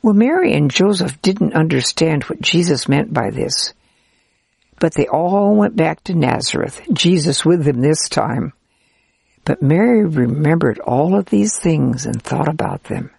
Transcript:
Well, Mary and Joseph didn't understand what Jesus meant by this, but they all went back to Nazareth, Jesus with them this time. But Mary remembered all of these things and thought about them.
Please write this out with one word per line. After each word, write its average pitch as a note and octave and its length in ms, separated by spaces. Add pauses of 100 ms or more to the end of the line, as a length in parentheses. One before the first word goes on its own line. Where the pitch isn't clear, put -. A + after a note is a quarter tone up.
Well, A3 100
Mary D4+ 400
and D3 180
Joseph F#3+ 520
didn't F#3+ 320
understand D#3 720
what - 180
Jesus E3 440
meant - 280
by A2 160
this, - 420 (1040)
but E3 140
they C#3 140
all G3 500
went G#3 200
back E3 280
to F#3+ 100
Nazareth, - 680 (100)
Jesus E3+ 500
with E3 220
them C3+ 160
this D3+ 300
time. A#2+ 420 (920)
But - 160
Mary G#3 420
remembered D3+ 760
all D#3 380
of G3+ 100
these - 320
things C#3 460
and - 180
thought - 260
about - 360
them. - 340